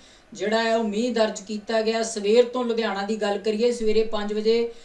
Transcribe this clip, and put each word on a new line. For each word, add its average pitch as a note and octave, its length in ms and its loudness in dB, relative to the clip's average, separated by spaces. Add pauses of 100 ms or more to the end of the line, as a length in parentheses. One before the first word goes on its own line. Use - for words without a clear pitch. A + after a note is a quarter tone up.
(340)
ਜਿਹੜਾ G#3+ 300 -2
ਹੈ A3+ 140 2
ਉਹ A#3 60 0
ਮੀਂਹ A3 300 -2
ਦਰਜ G#3+ 280 0
ਕੀਤਾ A3 400 -4
ਗਿਆ। A3+ 220 -2
ਸਵੇਰ A3 400 4
ਤੋਂ B3 200 -4
ਲੁਧਿਆਣਾ G#3+ 380 -2
ਦੀ G#3 140 -4
ਗੱਲ G3+ 220 -2
ਕਰੀਏ, A3 340 0
ਸਵੇਰੇ A3 320 2
ਪੰਜ G#3 300 -2
ਵਜੇ A3+ 400 0 (120)